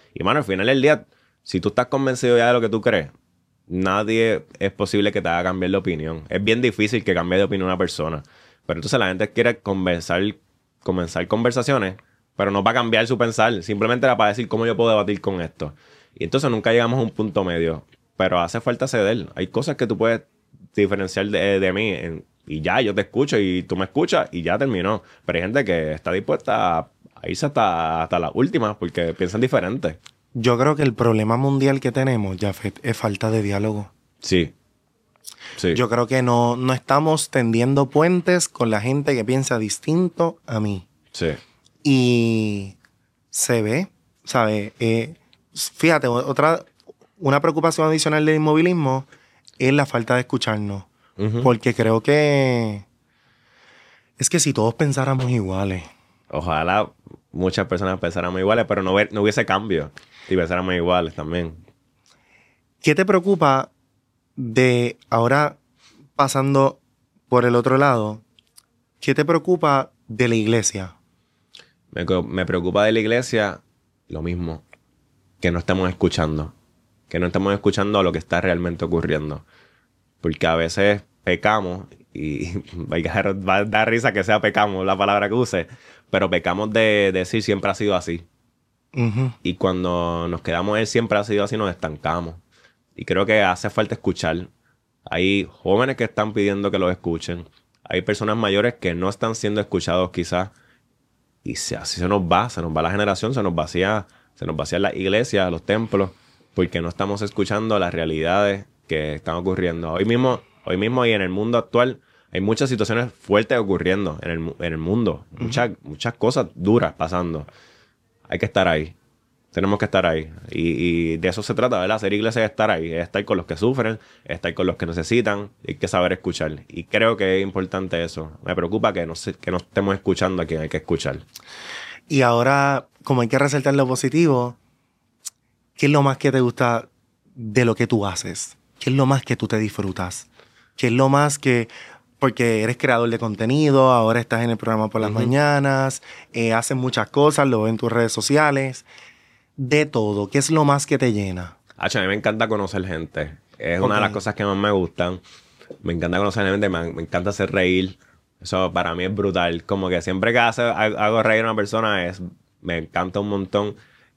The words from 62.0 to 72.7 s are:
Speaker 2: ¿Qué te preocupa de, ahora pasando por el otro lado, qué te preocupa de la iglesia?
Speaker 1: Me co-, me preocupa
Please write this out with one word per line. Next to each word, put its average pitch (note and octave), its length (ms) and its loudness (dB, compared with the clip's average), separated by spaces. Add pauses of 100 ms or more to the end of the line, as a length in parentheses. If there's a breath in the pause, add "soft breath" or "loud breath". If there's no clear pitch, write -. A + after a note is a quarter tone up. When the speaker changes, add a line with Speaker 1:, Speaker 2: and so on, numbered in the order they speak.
Speaker 2:
¿Qué D3+ 140 4
te F#3+ 100 2
preocupa F3 640 2 (640)
de, B2 640 2 (120)
ahora B2+ 480 2 (580 soft breath)
pasando C3+ 640 2 (500)
por B2 160 4
el A#2+ 100 4
otro B2+ 220 4
lado, A2+ 440 2 (800)
qué C3+ 160 0
te D3 100 2
preocupa D#3 640 0 (160)
de A#2+ 200 0
la A#2 80 2
iglesia? G#2+ 600 -2 (960 loud breath)
Speaker 1:
Me F2+ 140 -6
co-, F2+ 180 2
me F2+ 220 -4
preocupa F#2 400 0